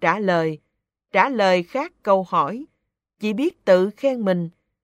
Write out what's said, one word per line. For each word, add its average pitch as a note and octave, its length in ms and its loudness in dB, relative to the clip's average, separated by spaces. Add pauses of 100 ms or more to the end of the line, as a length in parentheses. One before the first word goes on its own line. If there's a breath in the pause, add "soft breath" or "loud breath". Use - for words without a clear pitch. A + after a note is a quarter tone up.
trả F3 180 0
lời, E3 400 -2 (540)
trả G3+ 160 2
lời G3 340 2
khác C4+ 300 -8 (100)
câu G3 200 2
hỏi, F3+ 440 -4 (520)
chỉ G#3+ 140 -4
biết C#4 320 -4
tự F#3+ 260 4
khen C4 300 -4
mình, F3+ 300 -2 (340)